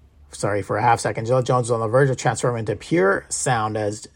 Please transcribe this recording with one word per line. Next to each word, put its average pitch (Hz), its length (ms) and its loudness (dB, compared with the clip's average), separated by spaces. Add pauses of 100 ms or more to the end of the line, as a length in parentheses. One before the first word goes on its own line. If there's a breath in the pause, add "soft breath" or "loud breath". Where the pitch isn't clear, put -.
(320)
sorry, 104 300 -2
for 104 160 -2
a 107 40 -2
half 117 200 4
second, 113 240 -4
Jaleel 127 180 2
Jones 123 200 2
was 117 80 0
on 113 100 0
the 113 60 -2
verge 131 220 4
of 127 60 0
transforming 120 440 -2
into 107 180 -4
pure 185 500 0
sound 107 480 -2
as 107 400 -4